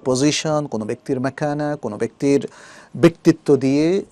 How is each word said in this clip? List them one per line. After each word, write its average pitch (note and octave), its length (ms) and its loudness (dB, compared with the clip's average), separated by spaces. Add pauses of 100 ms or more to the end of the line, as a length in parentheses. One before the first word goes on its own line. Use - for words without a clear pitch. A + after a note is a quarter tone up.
পজিশন, D3 640 0
কোনো A2 180 -8
ব্যক্তির B2+ 360 -6
মাকানা, D3 560 -4
কোনো G#2 200 -8
ব্যক্তির C3+ 520 -2 (480)
ব্যক্তিত্ব D#3+ 600 4
দিয়ে D3 560 0